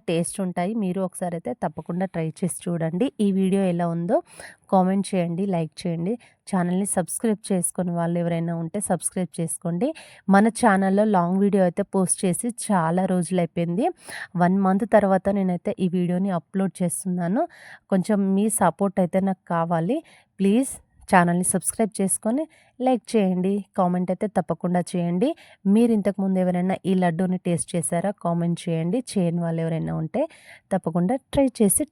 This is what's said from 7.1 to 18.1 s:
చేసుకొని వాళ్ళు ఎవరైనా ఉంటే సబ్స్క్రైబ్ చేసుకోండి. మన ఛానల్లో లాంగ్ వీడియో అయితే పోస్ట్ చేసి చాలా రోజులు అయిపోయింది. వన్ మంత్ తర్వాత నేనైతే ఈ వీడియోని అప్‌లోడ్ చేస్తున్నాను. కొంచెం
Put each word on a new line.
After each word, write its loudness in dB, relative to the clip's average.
చేసుకొని -2
వాళ్ళు -2
ఎవరైనా -2
ఉంటే -6
సబ్స్క్రైబ్ -4
చేసుకోండి. -4
మన 6
ఛానల్లో 2
లాంగ్ 2
వీడియో 4
అయితే 0
పోస్ట్ 0
చేసి -2
చాలా 0
రోజులు 0
అయిపోయింది. -2
వన్ 4
మంత్ 2
తర్వాత 4
నేనైతే -2
ఈ 0
వీడియోని 0
అప్‌లోడ్ -4
చేస్తున్నాను. -2
కొంచెం 2